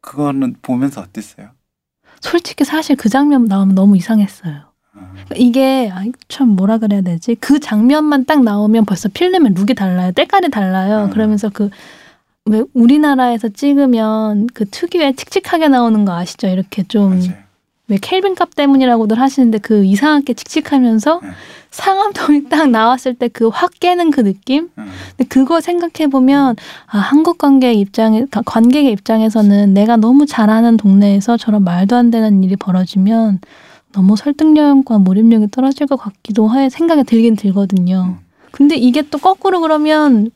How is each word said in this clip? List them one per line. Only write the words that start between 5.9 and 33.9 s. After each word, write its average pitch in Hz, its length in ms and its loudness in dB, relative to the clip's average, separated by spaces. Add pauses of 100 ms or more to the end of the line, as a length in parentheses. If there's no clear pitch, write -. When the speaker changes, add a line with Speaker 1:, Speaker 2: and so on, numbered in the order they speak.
Speaker 2:
아, 185 100 -10 (240)
참 262 220 -2
뭐라 202 300 0
그래야 202 240 -2
되지? 180 340 -4
그 294 240 0
장면만 277 640 0
딱 302 180 2
나오면 214 420 2
벌써 202 240 -4
필름의 349 460 0
룩이 196 200 -2
달라요. 180 380 -2
때깔이 349 380 -2
달라요. 196 540 -2
Speaker 1:
음. 196 60 -2
Speaker 2:
그러면서 214 400 -2
그, 202 200 -4 (760)
왜 220 180 0 (100)
우리나라에서 254 760 2
찍으면 220 1040 0
그 214 140 -4
특유의 320 460 -4
칙칙하게 330 540 -4
나오는 233 360 2
거 185 120 -4
아시죠? 180 320 -6
이렇게 185 340 -6
좀 202 280 0 (100)
Speaker 1:
맞아요. 185 280 -8 (420)
Speaker 2:
왜 196 100 0
켈빈 381 340 -4
값 349 200 -4
때문이라고들 247 640 2
하시는데 254 400 2
그 208 260 0
이상하게 277 500 0
칙칙하면서 269 880 -2
Speaker 1:
네. 302 60 -18 (420)
Speaker 2:
상암동이 381 800 -2
딱 311 180 0
나왔을 240 460 0
때 247 140 -4
그 226 200 -2
확 - 220 -2 (100)
깨는 349 300 0
그 269 140 0
느낌? 254 440 -4 (100)
Speaker 1:
음. 208 120 -16 (260)
Speaker 2:
근데 262 120 -4
그거 269 320 0
생각해보면 277 960 0 (300)
아, 208 120 -4
한국 320 400 0
관객 262 400 2
입장에, 220 520 0
가-, 202 120 -6
관객의 254 500 2
입장에서는 208 840 2
내가 220 220 2
너무 254 300 4
잘하는 226 500 2
동네에서 202 600 2
저런 208 280 0
말도 185 320 0
안 240 140 2
되는 220 320 2
일이 190 140 -2
벌어지면 196 840 -2 (520)